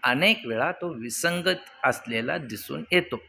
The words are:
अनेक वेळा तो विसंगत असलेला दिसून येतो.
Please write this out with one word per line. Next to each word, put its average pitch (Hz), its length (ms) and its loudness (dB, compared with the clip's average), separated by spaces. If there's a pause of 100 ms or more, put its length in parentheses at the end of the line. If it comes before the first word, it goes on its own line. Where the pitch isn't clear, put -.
अनेक 170 420 4
वेळा 120 260 0
तो 175 220 -6
विसंगत 170 880 -2
असलेला 120 540 0
दिसून 127 540 -8
येतो. 175 380 2